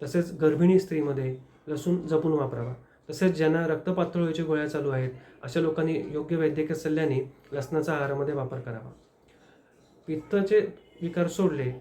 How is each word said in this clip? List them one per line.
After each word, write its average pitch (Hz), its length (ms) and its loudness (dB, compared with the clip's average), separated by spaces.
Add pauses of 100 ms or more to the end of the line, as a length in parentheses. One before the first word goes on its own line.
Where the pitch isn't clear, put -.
तसेच 170 360 -2
गर्भिणी 160 400 6
स्त्रीमध्ये 139 580 -2 (300)
लसूण 156 400 -2
जपून 160 240 2
वापरावा. 123 420 -2 (360)
तसेच 170 280 2
ज्यांना 160 300 2
रक्तपातळ 175 520 0
व्हायच्या 165 260 0
गोळ्या 151 220 0
चालू 143 220 -2
आहेत, 131 220 -2 (320)
अशा 131 160 -2
लोकांनी 160 420 0 (100)
योग्य 151 240 -2
वैद्यकीय 156 400 0
सल्ल्याने 151 580 0 (180)
लसणाचा 151 420 -2
आहारामध्ये 143 400 -2
वापर 127 260 -4
करावा. 120 320 -10 (1160)
पित्ताचे 196 520 2 (420)
विकार 175 260 0
सोडले 143 540 0